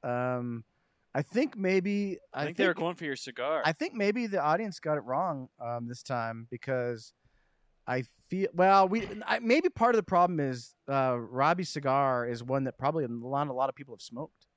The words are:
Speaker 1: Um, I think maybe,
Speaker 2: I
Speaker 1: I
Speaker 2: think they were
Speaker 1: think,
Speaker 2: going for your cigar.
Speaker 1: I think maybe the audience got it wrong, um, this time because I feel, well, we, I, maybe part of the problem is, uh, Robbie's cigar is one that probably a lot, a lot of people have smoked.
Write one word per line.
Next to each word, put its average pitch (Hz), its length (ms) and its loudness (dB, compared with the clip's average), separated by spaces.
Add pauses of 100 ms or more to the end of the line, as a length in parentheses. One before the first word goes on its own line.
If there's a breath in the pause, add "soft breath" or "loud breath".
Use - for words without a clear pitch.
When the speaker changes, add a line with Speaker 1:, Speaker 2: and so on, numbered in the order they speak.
Speaker 1:
Um, 123 640 -2 (500)
I 143 80 0
think 247 340 -2
maybe, 190 640 0 (160)
Speaker 2:
I 135 80 -4
Speaker 1:
I - 40 -2
Speaker 2:
think 170 100 -6
they 196 100 4
were 175 80 2
Speaker 1:
think, - 60 -6
Speaker 2:
going 170 160 -2
for 170 80 -10
your 139 120 -4
cigar. 131 480 -4
Speaker 1:
I 160 80 2
think - 220 -6
maybe 214 320 -2
the 190 160 -2
audience 175 380 0
got 151 180 -2
it 131 60 -4
wrong, 135 440 -4 (120)
um, 120 280 -6
this 123 140 -12
time 113 480 -6
because 123 600 -4 (760)
I 127 180 -2 (240)
feel, 185 260 -2
well, 190 340 8
we, 208 200 0 (180)
I, 226 140 0
maybe 277 280 4
part 240 260 4
of - 40 6
the 208 60 2
problem 175 340 4
is, 127 360 -4 (140)
uh, 131 300 2
Robbie's 139 520 0
cigar 131 580 2
is 120 140 -4
one 131 220 0
that 127 140 -6
probably 151 260 0
a 120 40 -2
lot, 127 400 -2
a 135 40 -6
lot 131 160 0
of 131 60 -4
people 135 200 -18
have 98 80 -20
smoked. - 440 -12 (100)